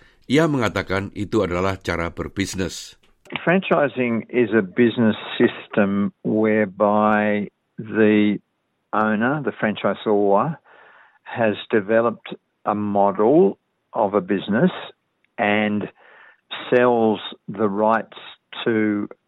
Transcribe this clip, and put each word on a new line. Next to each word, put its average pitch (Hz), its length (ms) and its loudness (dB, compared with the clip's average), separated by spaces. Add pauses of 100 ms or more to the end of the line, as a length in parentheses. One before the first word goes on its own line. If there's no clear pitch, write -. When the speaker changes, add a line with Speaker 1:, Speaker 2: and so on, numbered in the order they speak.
(240)
Speaker 1:
Ia 156 240 2
mengatakan 98 720 -2
itu 104 240 0
adalah 92 400 -2
cara 85 320 -4
berbisnis. - 800 -8 (480)
Speaker 2:
Franchising 139 880 0
is 113 240 2
a 110 80 4
business 113 560 2 (160)
system 101 880 0
whereby 107 1300 0 (240)
the 107 640 2 (560)
owner, 110 480 0
the 104 80 -2
franchisor, 104 1040 0 (720)
has 110 400 -2
developed 113 640 0 (320)
a 110 80 -2
model 104 880 2 (320)
of 104 240 0
a 98 80 0
business 101 480 0 (640)
and 104 560 -2 (800)
sells 117 480 4 (320)
the 107 160 -2
rights 107 480 0 (480)
to, 107 480 0 (160)